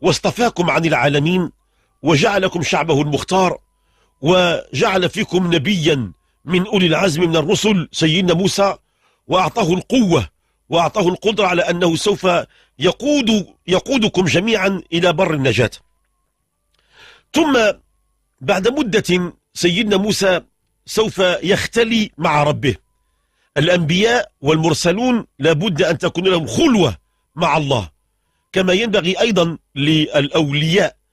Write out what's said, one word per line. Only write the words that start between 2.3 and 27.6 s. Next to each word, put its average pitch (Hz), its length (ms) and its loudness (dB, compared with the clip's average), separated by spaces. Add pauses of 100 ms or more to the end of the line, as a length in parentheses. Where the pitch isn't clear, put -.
شعبه 151 400 0
المختار، 170 560 -2 (640)
وجعل 180 880 0
فيكم 175 460 -2
نبيا 147 580 0 (320)
من 180 220 0
أولي 196 200 2
العزم 160 360 0
من 165 140 2
الرسل 180 560 0
سيدنا 170 420 0
موسى، 190 420 0 (500)
وأعطاه 175 460 0
القوة 180 560 0 (400)
وأعطاه 170 400 0
القدرة 196 380 0
على 175 160 0
أنه 170 340 0
سوف 190 300 -2 (520)
يقود، 220 680 0 (200)
يقودكم 196 580 0
جميعا 190 580 0 (100)
إلى 175 200 0
بر 165 220 -2
النجاة". 123 360 0 (1600)
ثم 294 260 2 (840)
بعد 185 280 0
مدة 190 640 -2 (220)
سيدنا 202 420 0
موسى 196 440 0 (460)
سوف - 320 -2 (240)
يختلي 220 760 0
مع 151 240 0
ربه. 131 340 -2 (800)
الأنبياء 180 840 0
والمرسلون 170 840 0 (120)
لابد 160 440 0
أن 165 160 0
تكون 180 260 -4
لهم 175 220 0
خلوة 175 500 2 (380)
مع 156 220 0
الله، 135 340 -2 (640)